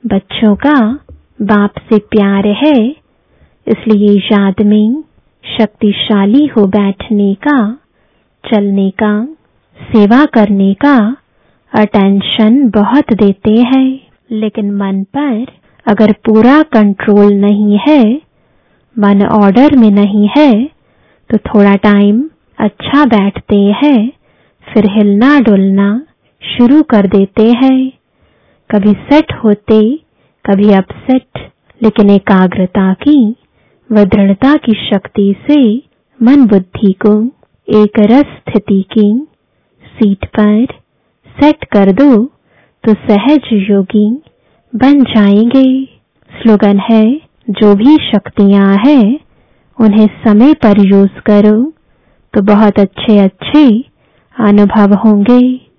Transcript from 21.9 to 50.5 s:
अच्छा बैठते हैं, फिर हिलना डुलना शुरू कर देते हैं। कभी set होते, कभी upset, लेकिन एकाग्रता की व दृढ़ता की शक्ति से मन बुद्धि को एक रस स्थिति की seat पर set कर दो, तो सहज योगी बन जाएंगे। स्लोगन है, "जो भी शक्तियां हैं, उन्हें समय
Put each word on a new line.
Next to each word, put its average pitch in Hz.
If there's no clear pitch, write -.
अच्छा 269
बैठते 202
हैं, 208
फिर 208
हिलना 214
डुलना 202
शुरू 262
कर 202
देते 196
हैं। 262
कभी 208
set 294
होते, 220
कभी 202
upset, -
लेकिन 208
एकाग्रता 190
की 247
व 214
दृढ़ता 202
की 240
शक्ति 196
से 254
मन 262
बुद्धि 196
को 214
एक 208
रस 226
स्थिति -
की 214
seat -
पर 214
set 302
कर 196
दो, 247
तो 214
सहज 240
योगी 208
बन 277
जाएंगे। 240
स्लोगन 202
है, 226
"जो 208
भी 247
शक्तियां 202
हैं, 269
उन्हें 214
समय 226